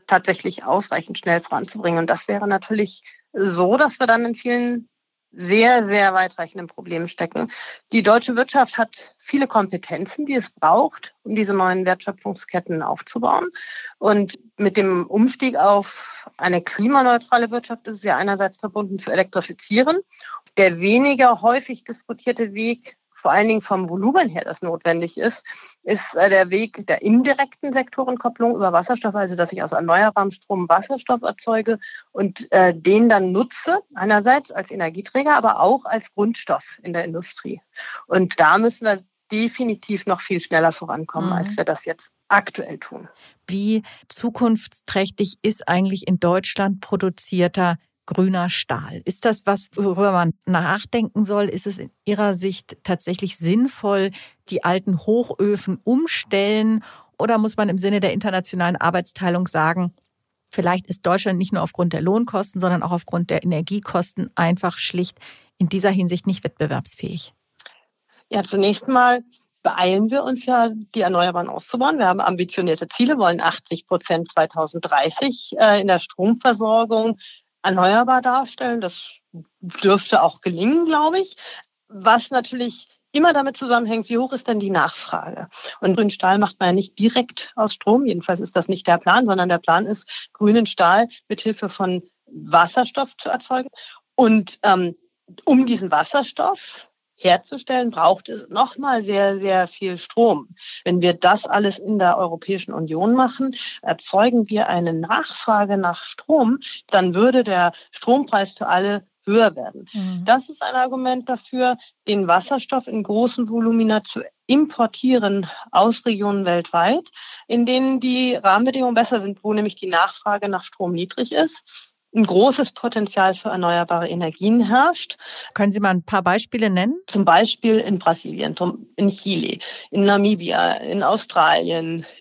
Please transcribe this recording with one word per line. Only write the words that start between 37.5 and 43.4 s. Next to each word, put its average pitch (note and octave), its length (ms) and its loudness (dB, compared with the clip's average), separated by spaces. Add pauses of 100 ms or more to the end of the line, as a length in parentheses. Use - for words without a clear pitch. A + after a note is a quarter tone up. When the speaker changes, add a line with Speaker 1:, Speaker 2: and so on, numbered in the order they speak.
Speaker 1:
Und F#3 340 2
da D#3+ 160 6
müssen A#3 260 0
wir G3+ 180 0 (300)
definitiv A3 720 -4
noch F#3 140 -2
viel F3+ 220 -4
schneller E3 320 2
vorankommen, D#3+ 560 -6
Speaker 2:
Mhm. F3+ 80 -2
Speaker 1:
als G3 180 -4
wir - 80 -2
das D#3 220 -4
jetzt - 260 -12 (160)
aktuell - 500 -2
tun. - 300 -18 (400)